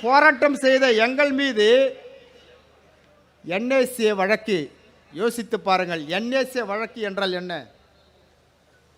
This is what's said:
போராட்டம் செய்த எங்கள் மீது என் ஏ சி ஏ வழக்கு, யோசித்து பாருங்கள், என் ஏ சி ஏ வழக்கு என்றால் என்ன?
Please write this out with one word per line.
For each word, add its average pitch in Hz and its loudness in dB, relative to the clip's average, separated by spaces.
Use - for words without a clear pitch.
போராட்டம் 285 4
செய்த 262 2
எங்கள் 262 2
மீது 254 2
என் 208 -4
ஏ 262 2
சி 240 -4
ஏ 214 2
வழக்கு, 196 0
யோசித்து 220 -4
பாருங்கள், 175 -2
என் 208 -4
ஏ 262 0
சி 254 -8
ஏ 240 -4
வழக்கு 214 -8
என்றால் 196 -4
என்ன? 180 -8